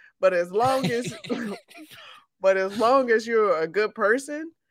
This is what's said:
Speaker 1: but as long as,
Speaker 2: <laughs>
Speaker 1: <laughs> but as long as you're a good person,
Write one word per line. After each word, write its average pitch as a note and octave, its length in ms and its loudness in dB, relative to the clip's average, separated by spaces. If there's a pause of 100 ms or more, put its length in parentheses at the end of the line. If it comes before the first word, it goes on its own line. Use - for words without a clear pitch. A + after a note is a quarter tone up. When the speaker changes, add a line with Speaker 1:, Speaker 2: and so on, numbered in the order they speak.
(200)
Speaker 1:
but F#3 140 2
as F3 180 -2
long C4 400 0
as, A#3 200 -4 (180)
Speaker 2:
<laughs> A#3 280 -6 (400)
Speaker 1:
<laughs> - 440 -20
but F#3+ 160 4
as F#3+ 200 -4
long B3+ 320 2
as A3+ 160 2
you're G#3+ 340 2
a D#3+ 80 -2
good G3+ 280 -2
person, C#4 560 -2 (200)